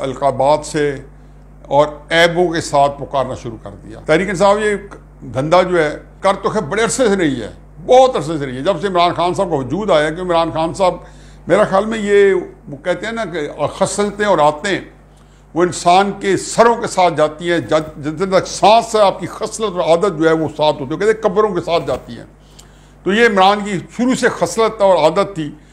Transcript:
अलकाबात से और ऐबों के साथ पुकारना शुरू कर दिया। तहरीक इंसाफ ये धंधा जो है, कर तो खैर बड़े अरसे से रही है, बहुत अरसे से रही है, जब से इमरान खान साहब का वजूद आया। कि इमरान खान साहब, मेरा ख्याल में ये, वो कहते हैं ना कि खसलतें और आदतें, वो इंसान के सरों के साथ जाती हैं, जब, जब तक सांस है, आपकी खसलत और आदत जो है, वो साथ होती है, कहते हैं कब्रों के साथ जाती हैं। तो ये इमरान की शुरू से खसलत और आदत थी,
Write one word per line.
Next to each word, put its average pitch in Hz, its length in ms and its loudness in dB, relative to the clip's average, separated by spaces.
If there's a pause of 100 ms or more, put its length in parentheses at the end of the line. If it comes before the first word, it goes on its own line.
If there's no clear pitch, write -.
अलकाबात 139 640 0
से 143 420 -4 (640)
और 147 420 0
ऐबों 170 400 2
के 165 80 -4
साथ 143 280 2
पुकारना 135 460 -6
शुरू 113 220 -12
कर - 140 -16
दिया। - 300 -18
तहरीक 175 280 0
इंसाफ 202 300 2
ये 208 300 -2 (360)
धंधा 143 380 2
जो 180 160 0
है, 151 120 0 (320)
कर 190 120 2
तो 190 160 -4
खैर 202 120 -2
बड़े 190 200 -4
अरसे 233 260 0
से 202 60 2
रही 160 220 0
है, 104 200 -10 (240)
बहुत 254 360 4
अरसे 156 220 -4
से 139 80 -6
रही 127 100 -8
है, 135 80 -8
जब 180 160 -2
से 185 60 -4
इमरान 175 260 2
खान 170 220 -2
साहब 185 160 -2
का 160 60 -2
वजूद 151 340 -4
आया। 156 200 2
कि 160 100 -8
इमरान 170 300 0
खान 160 240 -4
साहब, 180 300 -2 (440)
मेरा 196 160 4
ख्याल 190 220 0
में 220 120 -4
ये, 202 360 4
वो - 500 -10
कहते 180 220 -4
हैं 226 60 -6
ना 226 120 -6
कि 156 300 -8 (260)
खसलतें 208 460 -2
और 185 140 4
आदतें, 151 460 0 (680)
वो 170 80 2
इंसान 180 460 2
के 196 260 -2
सरों 233 400 2
के - 100 -6
साथ 180 240 2
जाती 156 360 -2
हैं, 165 220 -2
जब, 156 340 -2
जब 175 360 0
तक 165 80 -2
सांस 220 500 2
है, 214 60 4
आपकी 185 240 0
खसलत 214 460 -6
और 175 80 -6
आदत 170 320 2
जो 160 160 2
है, 160 60 4
वो 160 140 -2
साथ 151 240 0
होती 139 220 -6
है, - 20 -6
कहते 190 100 -2
हैं 214 140 0
कब्रों 208 340 0
के 170 60 -2
साथ 165 260 -2
जाती 127 280 -8
हैं। 110 140 -18 (760)
तो 180 80 0
ये 233 140 4
इमरान 202 380 4
की 196 140 -4
शुरू 240 360 -2
से 233 140 2
खसलत 220 520 -2
और 190 320 4
आदत 190 180 0
थी, 160 280 -10 (140)